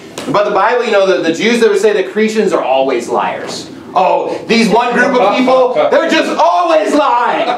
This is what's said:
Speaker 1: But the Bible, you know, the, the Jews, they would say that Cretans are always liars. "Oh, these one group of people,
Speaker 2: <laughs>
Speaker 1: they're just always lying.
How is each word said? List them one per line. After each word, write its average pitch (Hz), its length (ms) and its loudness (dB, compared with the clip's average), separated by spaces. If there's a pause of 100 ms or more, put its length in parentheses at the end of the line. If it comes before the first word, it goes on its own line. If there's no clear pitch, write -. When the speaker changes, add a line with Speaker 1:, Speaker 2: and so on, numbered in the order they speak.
(300)
Speaker 1:
But 202 140 2
the 202 60 -2
Bible, 226 340 0
you 214 80 -2
know, 196 140 2
the, 175 160 0
the 160 100 0
Jews, 226 280 0
they 226 80 4
would 202 100 2
say 208 140 2
that 185 200 -2
Cretans 214 400 0
are - 100 0
always 131 460 -2
liars. - 640 -6 (240)
"Oh, - 420 0 (100)
these 220 220 2
one 240 260 2
group 254 260 0
of 202 160 2
people, 254 380 2
Speaker 2:
<laughs> 202 160 2
Speaker 1:
they're 320 200 2
just - 280 -2
always 330 560 2
lying. 240 520 0 (120)